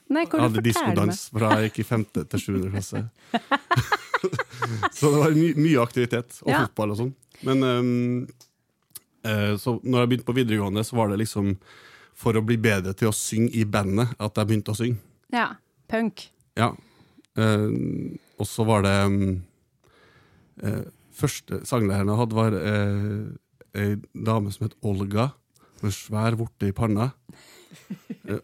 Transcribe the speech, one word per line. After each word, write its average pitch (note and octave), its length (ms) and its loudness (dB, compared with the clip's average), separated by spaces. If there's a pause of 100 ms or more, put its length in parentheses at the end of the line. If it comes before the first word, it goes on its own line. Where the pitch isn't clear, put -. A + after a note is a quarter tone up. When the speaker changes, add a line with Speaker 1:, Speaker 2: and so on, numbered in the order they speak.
(100)
Speaker 1:
Nei, D#4 160 0
hvor - 140 0
Speaker 2:
Jeg B2 100 4
hadde F#3+ 120 0
Speaker 1:
du A#2 100 2
forteller G#2 340 0
meg. G#2+ 80 -2
Speaker 2:
diskodans - 160 -12
fra A2 200 0 (100)
jeg A2 100 0
gikk - 80 -10
i A2 80 -2
femte A2 420 -2
til G2+ 120 -4
sjuende F#2+ 300 -4
klasse. G#2 400 -8 (220)
<laughs> - 480 -2 (1120)
Så D3 200 2
det D3 100 4
var D#3 80 4
my-, D#3 260 4
mye D3+ 260 4
aktivitet, A#2+ 600 -2
og - 80 -2
Speaker 1:
Ja. D4+ 160 2
Speaker 2:
fotball G#2+ 240 -4
og G#2 80 -4
sånn. C3 160 -2 (300)
Men, C3+ 180 2
ehm, B2 680 0 (960)
eh, G#2 320 0
så A2+ 260 -2
når B2 200 2
jeg A#2+ 80 4
begynte B2 180 0
på A#2+ 60 0
videregående, G#2+ 500 2
så B2 120 -6
var A2 120 4
det G2+ 120 0
liksom G2+ 360 0 (580)
for - 200 -2
å A2 100 2
bli A#2 120 2
bedre G2 380 0
til A2+ 140 2
å G#2+ 60 0
synge A2+ 400 0
i A2+ 100 2
bandet G#2 440 2 (100)
at G#2 160 -4
jeg G#2+ 140 0
begynte G#2+ 260 0
å - 20 -6
synge. B2 220 -2 (340)
Speaker 1:
Ja, A#3 220 -2 (340)
punk. A3+ 380 -4 (300)
Speaker 2:
Ja. A2+ 160 2 (640)
Eh, A2 840 0 (200)
og G#2+ 80 -4
så A2+ 200 -2
var G#2+ 160 4
det, G2 80 4 (160)
ehm, G2 360 0 (1200)
eh, G#2 200 -4 (320)
første - 500 -4
sanglæreren G2+ 460 2
jeg G#2+ 80 2
hadde A2+ 160 0
var, A2 180 4
eh, G#2 800 -2 (420)
ei G#2 220 0 (180)
dame G#2+ 400 0
som G#2+ 160 -6
het - 140 -10
Olga, G#2 500 -2 (500)
med G#2 100 -2
svær A2 440 -2
vorte A2+ 320 -4
i F#2+ 40 -2
panna, A2+ 400 0 (1160)
eh, - 160 -4